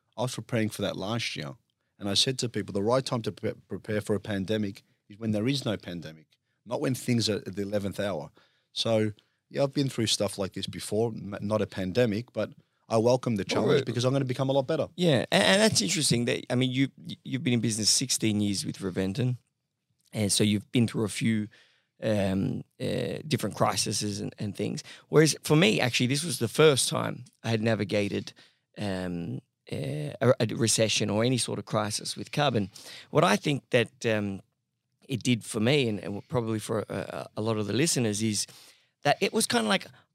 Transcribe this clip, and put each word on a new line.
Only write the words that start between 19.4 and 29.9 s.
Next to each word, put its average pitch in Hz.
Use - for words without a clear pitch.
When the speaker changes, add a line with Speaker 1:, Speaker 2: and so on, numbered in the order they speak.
Speaker 2:
and 104
so -
you've 104
been 117
through 117
a 101
few, 110
um, 98
uh, 92
different -
crises 104
and, -
and 104
things. -
Whereas 151
for 151
me, 208
actually, 127
this 143
was 160
the 117
first 151
time 117
I 110
had 113
navigated, 104
um, 92
uh, 147